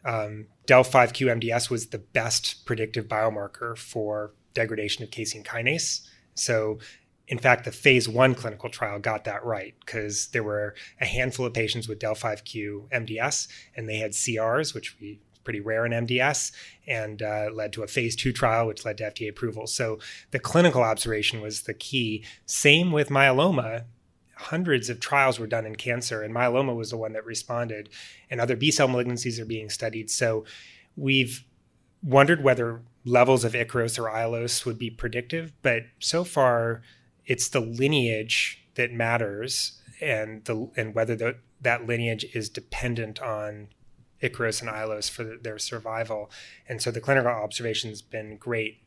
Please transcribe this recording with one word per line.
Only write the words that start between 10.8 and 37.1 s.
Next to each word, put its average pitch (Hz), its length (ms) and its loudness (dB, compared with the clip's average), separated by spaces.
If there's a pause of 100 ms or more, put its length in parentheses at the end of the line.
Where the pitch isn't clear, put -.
a 131 60 -2
handful 127 400 0
of 120 80 -4
patients 113 340 -2
with 107 120 -8
del 110 160 -2
five 107 280 -4
Q 104 480 -10
M 117 140 -2
D 110 120 -8
S, 139 300 -2 (300)
and 113 100 -8
they 107 120 -4
had 107 140 -4
C 113 240 -2
Rs, 120 360 0
which - 260 -12
we, 104 220 -16 (240)
pretty 107 160 -6
rare 110 220 0
in 117 100 0
M 117 120 0
D 123 140 2
S, 143 320 0 (340)
and, 107 380 -6
uh, 107 280 -2
led 107 220 -6
to 113 80 -8
a 104 60 -6
phase 117 280 -2
two 131 160 -2
trial, 113 360 2
which - 180 -6
led 107 140 -6
to 110 60 -4
F 104 100 -6
D 113 100 -8
A 107 40 -6
approval. 110 360 -6
So 110 320 -4 (320)
the 135 80 -4
clinical 156 460 6
observation 110 580 0
was 107 200 -8
the - 120 -8
key. 110 500 -4 (220)
Same 160 460 6
with 151 180 2
myeloma. 135 760 4 (500)
Hundreds 151 540 0
of 120 100 -6
trials 135 400 2
were 110 80 -6
done 113 180 -2
in 110 100 -10
cancer, 120 460 -4
and 110 140 -6
myeloma 123 400 2
was 113 160 -6
the 117 60 -6
one 110 160 -6
that 110 120 -8
responded, 113 640 -6 (400)
and 123 100 -4
other 120 160 2
B-cell 139 340 4
malignancies 123 500 0
are 113 60 -8
being 110 260 -6
studied. 110 400 -6
So 110 340 2 (500)
we've 135 480 2 (600)
wondered 143 400 8
whether 120 380 2 (220)
levels 123 400 8
of 113 100 2
Ikaros 117 440 0
or 117 120 -2
Aiolos 117 560 -2
would 117 120 -4
be 117 140 -6
predictive, 123 600 -6 (120)
but 117 220 2 (140)
so 170 240 0
far 120 600 2 (420)